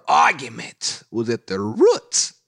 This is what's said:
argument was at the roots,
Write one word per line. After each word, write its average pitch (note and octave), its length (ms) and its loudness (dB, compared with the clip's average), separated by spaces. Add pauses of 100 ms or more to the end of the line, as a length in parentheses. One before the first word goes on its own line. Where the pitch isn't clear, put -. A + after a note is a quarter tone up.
argument - 920 0 (100)
was A2+ 180 -2
at A#2 180 -4
the F#2+ 120 -4
roots, G#3 720 0 (140)